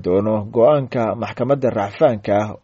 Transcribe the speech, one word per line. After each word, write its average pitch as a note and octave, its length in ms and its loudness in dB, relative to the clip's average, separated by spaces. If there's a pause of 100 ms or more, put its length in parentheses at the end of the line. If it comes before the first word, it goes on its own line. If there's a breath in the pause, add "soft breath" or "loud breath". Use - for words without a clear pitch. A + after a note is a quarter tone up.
doono G#2 400 0
go'aanka A#2+ 720 2
maxkamadda B2 540 -2
racfaanka G#2 680 0 (280)